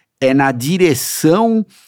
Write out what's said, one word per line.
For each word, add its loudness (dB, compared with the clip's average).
é 2
na 2
direção 0